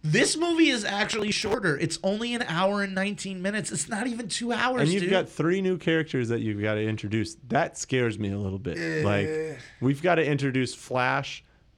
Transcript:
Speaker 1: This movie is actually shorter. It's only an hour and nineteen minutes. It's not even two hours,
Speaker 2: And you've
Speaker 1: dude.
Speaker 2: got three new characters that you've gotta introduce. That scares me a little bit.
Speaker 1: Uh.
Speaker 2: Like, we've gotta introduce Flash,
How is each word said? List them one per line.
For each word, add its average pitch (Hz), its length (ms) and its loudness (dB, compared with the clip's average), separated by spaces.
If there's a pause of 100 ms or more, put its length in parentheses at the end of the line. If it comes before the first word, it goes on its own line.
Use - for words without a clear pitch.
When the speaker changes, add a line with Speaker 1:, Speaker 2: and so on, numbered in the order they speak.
Speaker 1:
This 160 340 4
movie 330 340 4
is 240 140 0
actually 214 460 -2
shorter. 196 460 0
It's - 260 -2
only 214 300 0
an 240 160 -2
hour 190 340 2
and 196 120 -4
nineteen 196 480 -4
minutes. 202 280 -2
It's - 160 -4
not 220 200 -4
even 233 220 -6
two 233 220 -4
hours, 240 300 0
Speaker 2:
And 147 100 4
you've 190 120 2
Speaker 1:
dude. 180 80 0
Speaker 2:
got 185 180 2
three 170 320 0
new 185 160 2
characters 156 540 0
that 117 100 2
you've 104 220 -2
gotta 107 180 2
introduce. 107 560 -2 (120)
That - 280 0
scares 120 420 0
me 101 120 -2
a 101 80 -2
little 98 200 -2
bit. 90 200 -4
Speaker 1:
Uh. 160 280 -2
Speaker 2:
Like, 139 520 0 (240)
we've 139 180 2
gotta 165 240 4
introduce 135 500 0
Flash, 127 680 -2 (340)